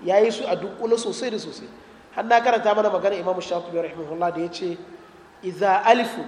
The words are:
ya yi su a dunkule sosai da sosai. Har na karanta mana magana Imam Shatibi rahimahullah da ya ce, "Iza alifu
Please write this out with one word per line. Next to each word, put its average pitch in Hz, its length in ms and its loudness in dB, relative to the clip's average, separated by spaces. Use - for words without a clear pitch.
ya 180 160 2
yi 220 120 6
su - 160 -6
a 180 80 0
dunkule 214 440 -2
sosai 233 320 -6
da 220 80 -6
sosai. 139 280 -14
Har 214 80 -4
na 233 180 6
karanta 220 340 4
mana 214 140 2
magana 185 300 0
Imam 180 200 -2
Shatibi 175 440 -4
rahimahullah 165 520 -4
da 160 60 -6
ya 170 100 -4
ce, 175 260 -6
"Iza 185 400 0
alifu 233 440 4